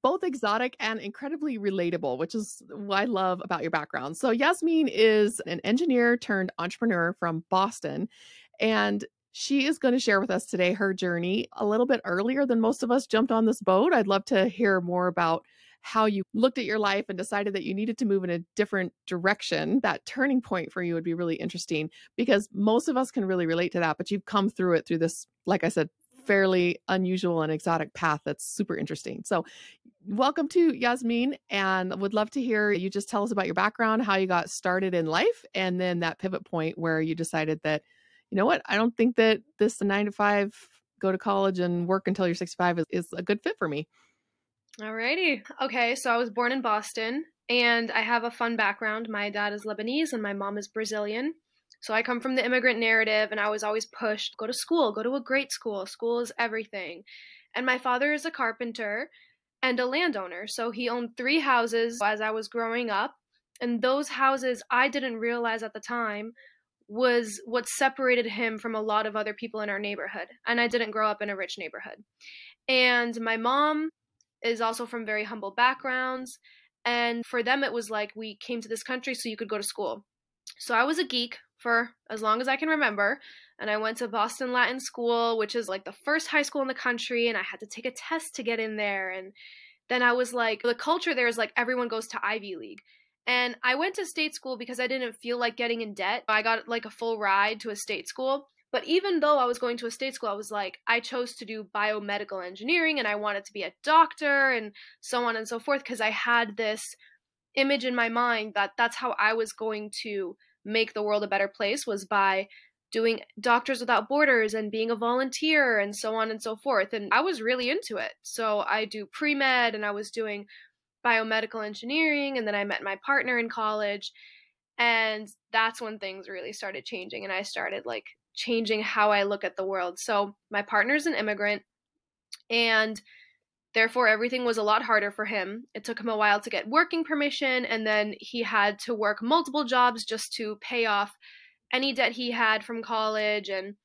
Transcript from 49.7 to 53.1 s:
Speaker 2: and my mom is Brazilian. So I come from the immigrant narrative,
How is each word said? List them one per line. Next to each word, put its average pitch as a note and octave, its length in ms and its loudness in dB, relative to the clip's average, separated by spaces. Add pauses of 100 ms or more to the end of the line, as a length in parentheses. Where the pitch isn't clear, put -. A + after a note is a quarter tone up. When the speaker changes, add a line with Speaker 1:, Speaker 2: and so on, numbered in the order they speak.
Speaker 2:
and A3+ 100 -4
my G3+ 120 -4
mom G3+ 240 -4
is G3+ 100 -10
Brazilian. G#3+ 640 -4 (480)
So A3 120 -4
I A3+ 80 4
come A#3+ 180 -2
from C4 140 -2
the B3+ 100 2
immigrant B3 340 2
narrative, G#3+ 520 4